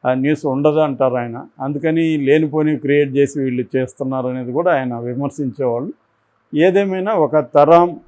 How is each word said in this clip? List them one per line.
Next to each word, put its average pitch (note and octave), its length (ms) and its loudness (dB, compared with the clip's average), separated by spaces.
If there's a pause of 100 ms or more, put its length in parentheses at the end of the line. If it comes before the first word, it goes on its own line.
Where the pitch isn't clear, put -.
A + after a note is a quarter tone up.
ఆ B2+ 80 2
న్యూస్ C#3+ 320 -2
ఉండదు D3 340 0
అంటారు C3+ 360 0
ఆయన. A#2+ 300 -8 (160)
అందుకని D#3+ 560 -2
లేనిపోని D3+ 600 2
క్రియేట్ C#3 400 0
చేసి C#3+ 220 0
వీళ్ళు B2 260 -2 (100)
చేస్తున్నారు C3 520 -4
అనేది B2+ 240 -6
కూడా E3+ 220 0
ఆయన B2+ 240 -2
విమర్శించేవాళ్ళు. B2+ 960 -4 (640)
ఏదేమైనా F#3+ 580 0
ఒక D#3 260 2
తరం D#3 680 4